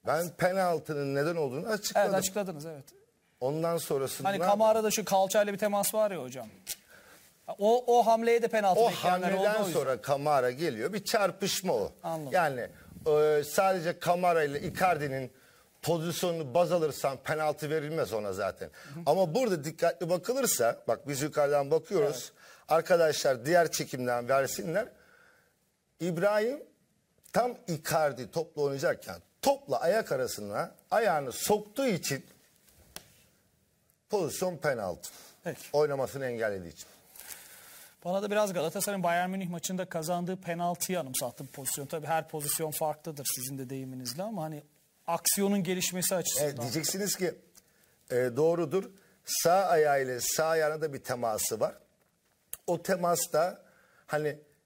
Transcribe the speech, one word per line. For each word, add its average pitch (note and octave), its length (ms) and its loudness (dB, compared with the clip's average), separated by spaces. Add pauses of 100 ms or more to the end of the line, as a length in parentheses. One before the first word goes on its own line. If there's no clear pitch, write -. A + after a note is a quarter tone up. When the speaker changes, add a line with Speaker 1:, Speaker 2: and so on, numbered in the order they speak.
Speaker 1:
Ben D#3+ 240 0
penaltının D#3+ 840 0
neden D3+ 220 0
olduğunu D3 320 -4
açıkladım. G#3 420 0
Speaker 2:
Evet, G3 80 2
açıkladınız, F#3 480 -4
evet. D3+ 180 -14 (560)
Speaker 1:
Ondan D#3+ 380 0
sonrasında C#3 500 -2
Speaker 2:
Hani G3 100 0
Kamara'da G#3+ 520 4
şu G3+ 140 -2
kalçayla G3+ 480 2
bir G3 60 -6
temas G3+ 360 0
var G#3+ 160 2
ya E3+ 120 -6
hocam. B2+ 260 -10 (1080)
O, A#3+ 400 4
o G#3+ 80 6
hamleye A#3 360 4
de A3+ 60 2
penaltı G3+ 320 4
Speaker 1:
O A#3 100 6
Speaker 2:
bekleyenler F3+ 420 2
oldu F#3+ 60 2
Speaker 1:
hamleden G#3 240 2
Speaker 2:
o G3 40 0
yüzden. E3 140 0
Speaker 1:
sonra C3 220 0
Kamara C#3 480 2
geliyor. C3 420 -2
Bir G#3 120 -6
çarpışma F#3 680 0
o. G#2+ 200 0 (100)
Speaker 2:
Anladım. D#3+ 300 -6
Speaker 1:
Yani, C#3+ 340 0 (400)
e, D3+ 380 4
sadece F#3 540 0
Kamara F3 460 2
ile C#3+ 160 -4
Icardi'nin D3 720 -2 (500)
pozisyonunu E3 720 -2
baz E3+ 180 4
alırsan D3+ 440 0
penaltı D3+ 540 -2
verilmez D3+ 420 -2
ona G#2 200 -4
zaten. F#2 340 -4
Speaker 2:
Hı D#2 40 -18
hı. C#3+ 360 -16
Speaker 1:
Ama E3+ 280 4
burada G3 300 0
dikkatli D#3+ 440 0
bakılırsa, F3+ 800 0
bak A#2 200 -2
biz C#3 140 -4
yukarıdan C#3+ 480 0
bakıyoruz. D3+ 460 2
Speaker 2:
Evet. - 160 -12 (360)
Speaker 1:
Arkadaşlar D#3 760 2
diğer E3 240 6
çekimden B2 580 -2
versinler. E3 600 0 (1120)
İbrahim G#3 640 0 (720)
tam A#3 220 2 (140)
Icardi D3 600 0
topla D#3 320 -4
oynayacakken C#3 540 -2 (260)
topla D3 380 2
ayak F3+ 320 2
arasına A#2 600 -4 (160)
ayağını E3 420 0
soktuğu G#3 540 -2
için D3+ 380 -2 (1900)
pozisyon F3+ 460 -2
penaltı. A2+ 540 -4 (340)
Speaker 2:
Peki. D#3 160 -8 (120)
Speaker 1:
Oynamasını C#3 540 0
engellediği G#2 460 -4
için. - 140 -18 (1160)
Speaker 2:
Bana F#3+ 180 -2
da G#3 80 -4
biraz G#3 220 2
Galatasaray'ın F3+ 500 -2
Bayern F3 280 0
Münih F#3+ 180 -6
maçında F3+ 360 -6
kazandığı F3 520 -4
penaltıyı F3 640 -4
anımsattı C3 440 -6
bu C3 60 -14
pozisyon. C3+ 360 -8
Tabii D3+ 200 -8
her D#3+ 220 -2
pozisyon D3+ 420 -4
farklıdır D3+ 560 -6 (100)
sizin C3+ 220 -8
de B2+ 120 -10
deyiminizle C3 520 -8
ama G#3 200 -6
hani D#3 200 -8 (440)
aksiyonun G3 560 0
gelişmesi F3+ 520 -2
açısından. D#3 340 0
Speaker 1:
E, C3+ 120 -6
diyeceksiniz D#3+ 560 -2
ki, F3+ 180 -2 (760)
e, C3 40 -2
doğrudur. D#3 760 0 (340)
Sağ F#3 420 2
ayağıyla C#3+ 540 4
sağ - 260 0
ayağına D#3+ 340 2
da D3+ 120 -2
bir C3+ 60 -10
teması A#2 640 -2
var. D3 140 0 (920)
O E3+ 160 -2
temas F3 500 0
da E3 300 0 (440)
hani D3+ 320 -2 (280)